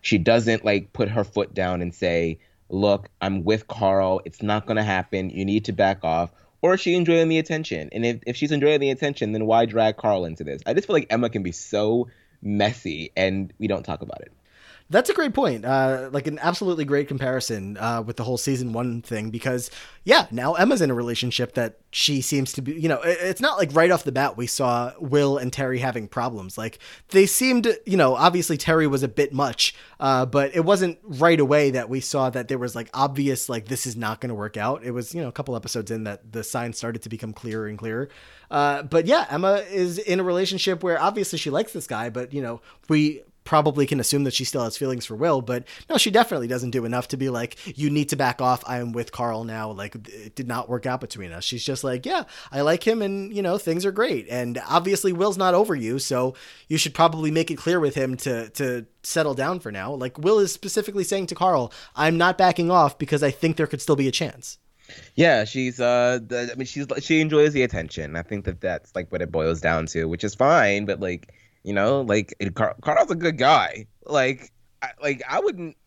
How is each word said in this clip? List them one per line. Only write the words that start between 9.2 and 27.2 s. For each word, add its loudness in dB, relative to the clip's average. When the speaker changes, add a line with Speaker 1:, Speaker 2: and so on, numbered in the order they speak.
Speaker 1:
then -2
why 6
drag 2
Carl 0
into -8
this? -8
I -2
just 0
feel 2
like 0
Emma 0
can -4
be -4
so 0
messy, -2
and 0
we -4
don't -2
talk -8
about -12
it. -20
Speaker 2:
That's 4
a 2
great 0
point. 0
Uh, 2
like, -2
an -6
absolutely 0
great 0
comparison, -4
uh, -2
with -8
the -6
whole -2
season -2
one -4
thing, -6
because, -4
yeah, 4
now -2
Emma's 4
in 2
a 0
relationship -4
that -4
she 0
seems -2
to -8
be, -6
you -2
know, 0
it, 2
it's -2
not 0
like 2
right 6
off 2
the -2
bat 0
we -4
saw 0
Will 2
and -4
Terry -2
having -4
problems. -6
Like, -8
they 6